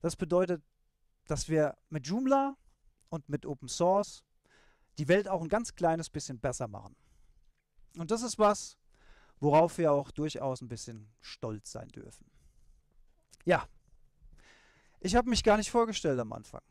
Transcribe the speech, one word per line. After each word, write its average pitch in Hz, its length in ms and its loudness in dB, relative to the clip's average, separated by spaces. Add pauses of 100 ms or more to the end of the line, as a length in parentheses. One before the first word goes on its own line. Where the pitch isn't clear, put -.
Das 165 160 -2
bedeutet, 175 460 0 (640)
dass 151 220 -4
wir 151 280 2 (120)
mit 143 180 -6
Joomla 269 500 0 (520)
und 160 200 -8
mit 139 180 -6
Open 135 220 -8
Source 190 560 0 (720)
die 147 100 -4
Welt 196 200 4
auch 185 140 -2
ein 160 60 -6
ganz 220 280 -2
kleines 165 340 0
bisschen 135 300 -10
besser 127 260 -4
machen. 104 300 -16 (1000)
Und 165 140 -6
das 226 120 0
ist 233 160 -6
was, 208 380 2 (600)
worauf 156 400 4
wir 160 140 4
auch 143 180 0
durchaus 139 520 -6
ein 123 60 -16
bisschen 113 520 -14
stolz - 500 -10
sein - 180 -12
dürfen. - 420 -20 (1120)
Ja, 175 240 2 (1300)
ich 190 140 -2
habe 240 160 4
mich 220 140 0
gar 208 120 8
nicht 214 140 -2
vorgestellt 214 480 0
am 113 140 -6
Anfang. - 380 -14